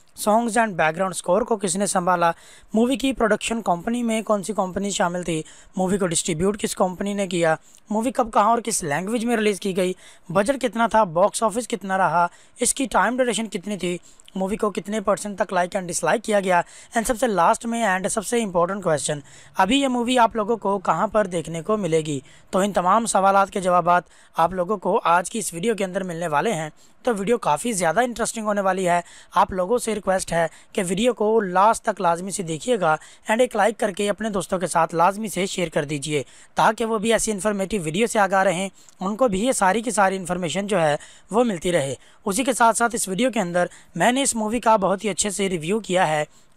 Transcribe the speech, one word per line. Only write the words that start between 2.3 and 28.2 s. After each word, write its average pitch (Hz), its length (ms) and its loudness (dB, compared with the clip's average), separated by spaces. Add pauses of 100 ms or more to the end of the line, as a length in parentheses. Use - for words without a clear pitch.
मूवी 240 220 2
की 269 160 0
प्रोडक्शन 226 480 -2
कंपनी 214 420 -2
में 220 200 -2
कौन 208 200 0
सी 214 100 -6
कंपनी 196 380 -4
शामिल 180 320 -2
थी, 165 200 -4 (340)
मूवी 185 200 0
को 185 100 0
डिस्ट्रीब्यूट 175 500 -2
किस - 180 -4
कंपनी 202 380 -2
ने 202 140 -2
किया, 170 300 2 (320)
मूवी 220 220 -2
कब, 233 180 -2
कहाँ 220 220 4
और 233 100 2
किस 208 220 -4
लैंग्वेज 190 420 -2
में 240 100 0
रिलीज़ 208 240 0
की 196 140 -4
गई, 185 220 0 (360)
बजट 214 300 0
कितना 233 260 0
था, 220 180 4
बॉक्स 180 380 0
ऑफिस 220 240 -2
कितना 190 300 -4
रहा, 175 320 2 (320)
इसकी 247 260 0
टाइम 220 300 2
ड्यूरेशन 226 300 0
कितनी 196 300 -8
थी, 175 220 -4 (380)
मूवी 190 180 -2
को 214 140 -2
कितने 208 320 -6
परसेंट 196 360 -4
तक 208 120 -2
like 180 260 -2
and 180 140 -6
dislike 180 360 -2
किया 208 140 2
गया, 185 240 2 (340)
and 220 100 -2
सबसे 247 200 0
लास्ट 196 380 2
में 233 200 -4
and 185 240 0
सबसे 226 300 -2
इंपॉर्टेंट 185 440 0
क्वेश्चन, 151 400 -2 (340)
अभी 226 240 4
ये 277 60 2
मूवी 247 300 0
आप 226 180 4
लोगों 208 220 -2
को 196 220 -2
कहाँ 180 280 0
पर 208 200 2
देखने 165 340 -6
को 214 160 -2
मिलेगी। 160 440 -2 (320)
तो 190 100 2
इन 202 80 0
तमाम 190 340 2
सवालात 196 440 4
के 202 120 -6
जवाबात 175 440 4 (300)
आप 170 180 2
लोगों 185 240 -2
को 185 200 0
आज 175 320 2
की 226 100 -6
इस - 140 -6
वीडियो 196 220 -2
के 190 80 -4
अंदर 190 200 -4
मिलने 175 240 -6
वाले 156 240 0
हैं। 156 200 -6 (340)
तो 240 80 0
वीडियो 202 240 0
काफ़ी 156 360 -2
ज़्यादा 175 280 0
इंटरेस्टिंग 226 440 -4